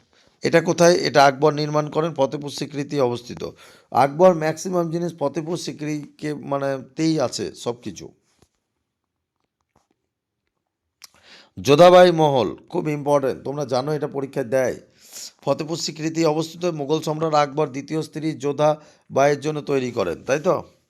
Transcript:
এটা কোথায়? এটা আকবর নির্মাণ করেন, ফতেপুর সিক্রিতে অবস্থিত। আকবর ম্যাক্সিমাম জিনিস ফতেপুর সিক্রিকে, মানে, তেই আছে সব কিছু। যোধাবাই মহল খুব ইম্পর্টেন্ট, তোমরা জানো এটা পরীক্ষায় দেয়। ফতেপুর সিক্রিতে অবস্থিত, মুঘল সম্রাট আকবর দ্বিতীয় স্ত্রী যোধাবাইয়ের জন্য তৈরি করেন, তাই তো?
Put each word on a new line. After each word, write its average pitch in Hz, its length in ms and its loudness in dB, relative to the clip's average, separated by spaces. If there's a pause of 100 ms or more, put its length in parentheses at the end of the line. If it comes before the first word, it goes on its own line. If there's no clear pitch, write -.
(420)
এটা 165 200 2
কোথায়? 170 320 4
এটা 143 320 4
আকবর 143 280 4
নির্মাণ 147 360 -2
করেন, 156 240 -2
ফতেপুর 147 360 -2
সিক্রিতে 143 520 -6
অবস্থিত। 120 480 -4 (420)
আকবর 147 420 4
ম্যাক্সিমাম 160 580 -4
জিনিস 170 280 -6
ফতেপুর 156 380 -4
সিক্রিকে, 151 760 -8
মানে, 139 500 -6 (120)
তেই 160 240 0
আছে 107 360 -4
সব 120 260 -8
কিছু। 85 280 -14 (3500)
যোধাবাই 175 500 8
মহল 139 440 2 (140)
খুব 156 200 -4
ইম্পর্টেন্ট, 143 540 0
তোমরা 143 220 -6
জানো 131 260 -2
এটা 147 160 -4
পরীক্ষায় 135 380 -6
দেয়। 120 360 -2 (600)
ফতেপুর 151 360 -4
সিক্রিতে 160 480 -4
অবস্থিত, 160 400 -2
মুঘল 156 360 -2
সম্রাট 156 320 -4
আকবর 147 340 0
দ্বিতীয় 139 340 -8
স্ত্রী 156 300 -8
যোধাবাইয়ের 143 1080 -2
জন্য 147 220 -6
তৈরি 131 300 -2
করেন, 87 320 -4
তাই 139 160 -2
তো? 147 240 0 (260)